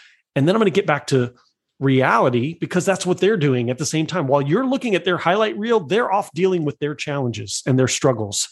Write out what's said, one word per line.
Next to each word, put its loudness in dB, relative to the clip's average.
And 4
then 4
I'm 2
gonna 4
get 0
back -2
to 0
reality 2
because -2
that's 0
what 0
they're 2
doing 0
at -4
the -6
same -2
time." -4
While 2
you're 0
looking -2
at -4
their 0
highlight 0
reel, 0
they're -2
off -2
dealing 0
with -4
their -4
challenges -6
and 2
their 4
struggles. -2